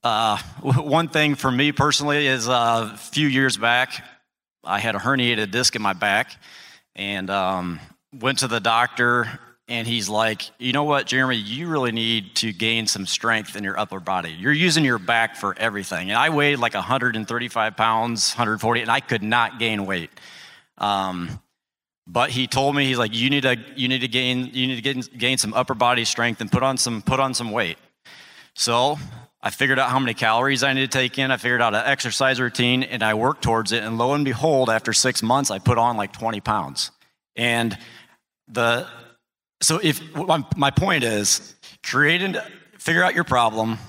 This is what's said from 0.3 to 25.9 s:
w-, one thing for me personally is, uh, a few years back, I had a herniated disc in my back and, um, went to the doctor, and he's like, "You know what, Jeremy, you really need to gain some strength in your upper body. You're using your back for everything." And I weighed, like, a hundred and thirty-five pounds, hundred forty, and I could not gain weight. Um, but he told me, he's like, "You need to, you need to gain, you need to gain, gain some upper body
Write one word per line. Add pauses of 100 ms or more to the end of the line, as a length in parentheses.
w-,
one
thing
for
me
personally
is,
uh,
a
few
years
back, (600)
I
had
a
herniated
disc
in
my
back (580)
and,
um, (380)
went
to
the
doctor, (300)
and
he's
like,
"You
know
what,
Jeremy,
you
really
need
to
gain
some
strength
in
your
upper
body.
You're
using
your
back
for
everything."
And
I
weighed,
like,
a
hundred
and
thirty-five
pounds,
hundred
forty,
and
I
could
not
gain
weight. (680)
Um, (680)
but
he
told
me,
he's
like,
"You
need
to, (180)
you
need
to
gain,
you
need
to
gain, (160)
gain
some
upper
body